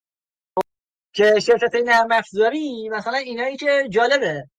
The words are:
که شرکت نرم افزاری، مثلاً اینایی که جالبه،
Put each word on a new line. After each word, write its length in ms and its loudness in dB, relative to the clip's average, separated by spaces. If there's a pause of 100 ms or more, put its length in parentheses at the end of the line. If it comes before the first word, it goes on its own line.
(1120)
که 280 4
شرکت 340 2
نرم 380 2
افزاری، 760 -2
مثلاً 280 -6
اینایی 400 -6
که 340 0
جالبه، 580 0 (100)